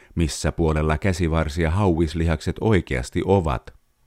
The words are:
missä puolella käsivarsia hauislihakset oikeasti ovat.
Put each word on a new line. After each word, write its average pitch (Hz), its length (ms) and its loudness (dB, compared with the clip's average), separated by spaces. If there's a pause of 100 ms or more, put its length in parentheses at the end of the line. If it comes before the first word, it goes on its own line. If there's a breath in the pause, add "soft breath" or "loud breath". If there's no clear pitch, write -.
(160 soft breath)
missä 85 360 0
puolella 78 460 0
käsivarsia 82 760 0
hauislihakset 85 880 0
oikeasti 85 640 0
ovat. 82 480 0 (340)